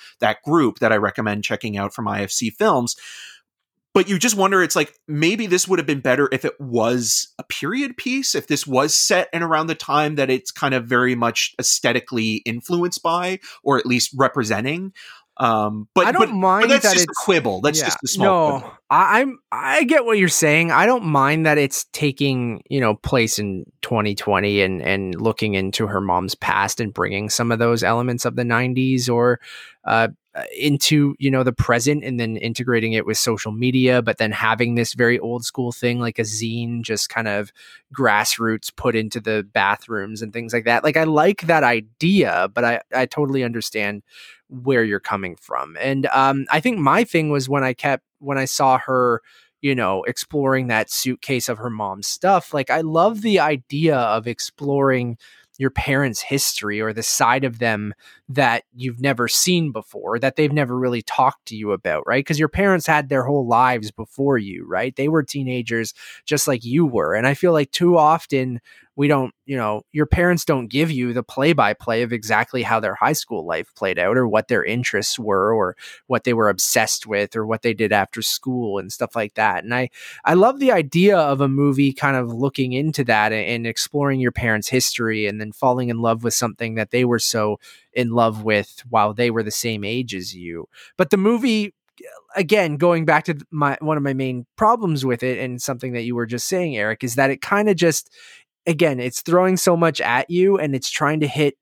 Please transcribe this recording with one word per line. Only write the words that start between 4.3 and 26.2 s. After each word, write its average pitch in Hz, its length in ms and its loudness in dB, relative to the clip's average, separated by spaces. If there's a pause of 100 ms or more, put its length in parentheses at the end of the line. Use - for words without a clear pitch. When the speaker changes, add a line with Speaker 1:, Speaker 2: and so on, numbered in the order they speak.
Speaker 1:
wonder, 190 260 4
it's 151 120 -2
like, 156 220 -2 (100)
maybe 175 400 0
this 180 200 2
would 185 100 2
have 156 80 -2
been 143 140 -2
better 131 320 2
if 135 140 -2
it - 160 -4
was 120 640 0 (120)
a - 40 -14
period 247 540 -6
piece, 262 380 -4
if 143 120 -6
this 147 180 -2
was 139 300 2
set - 380 2
in 165 100 -2
around 160 240 0
the 160 80 -4
time 151 400 0
that 135 140 0
it's 127 200 -2
kind 135 240 -2
of 120 120 0
very 123 280 2
much 117 460 -2
aesthetically 120 760 0 (100)
influenced 175 580 -2
by, 175 360 -2 (240)
or 135 140 4
at - 80 -2
least 123 300 0
representing. 131 800 -2 (440)
Um, 107 560 0
but, 185 140 4
Speaker 2:
I 240 60 4
don't 370 140 4
Speaker 1:
but, 233 80 -4
Speaker 2:
mind 190 280 4
Speaker 1:
but 233 60 4
that's 277 140 4
Speaker 2:
that 202 100 4
Speaker 1:
just 180 140 4
a - 40 -10
Speaker 2:
it's - 80 -10
Speaker 1:
quibble. 120 420 2
That's 151 180 0
Speaker 2:
yeah. 135 60 0
Speaker 1:
just 104 180 -2
a 120 40 -6
small - 200 2
Speaker 2:
No, 170 320 2
Speaker 1:
quibble. - 180 -16 (140)
Speaker 2:
I, 190 300 6
I'm, 269 180 -4 (120)
I 277 320 0
get 262 220 4
what 220 120 2
you're 185 120 4
saying. 160 420 2
I 160 140 6
don't 240 180 2
mind 151 420 2
that 151 120 4
it's 139 340 0
taking, 131 800 -2
you 139 100 -2
know, 107 160 2
place 113 440 0
in 98 260 -6 (160)
twenty 107 340 0
twenty 101 460 0
and, 92 200 0
and 92 380 -4
looking 107 360 -2
into 95 320 -2
her 101 120 -4
mom's 92 360 -2